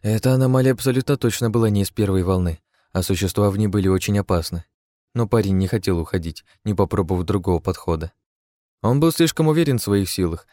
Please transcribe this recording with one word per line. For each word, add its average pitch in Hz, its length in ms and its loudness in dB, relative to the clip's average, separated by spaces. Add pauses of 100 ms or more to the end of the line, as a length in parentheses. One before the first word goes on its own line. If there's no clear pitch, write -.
Эта 110 320 0
аномалия 131 400 4
абсолютно 131 460 0
точно 117 320 -2
была 113 180 2
не 101 140 2
из 95 80 -2
первой 98 320 0
волны, 90 380 0 (320)
а 95 100 -2
существа 98 480 0
в 98 80 -4
ней 107 80 2
были 95 220 2
очень 95 300 0
опасны. 87 460 -2 (500)
Но 117 140 -2
парень 101 300 2
не 95 80 2
хотел 95 320 -2
уходить, 82 460 -6 (200)
не 107 80 -2
попробовав 92 520 0
другого 90 340 -2
подхода. 82 540 -4 (680)
Он 127 180 2
был 165 120 4
слишком 160 360 0
уверен 151 300 2
в - 40 -4
своих 101 260 0
силах 85 440 -4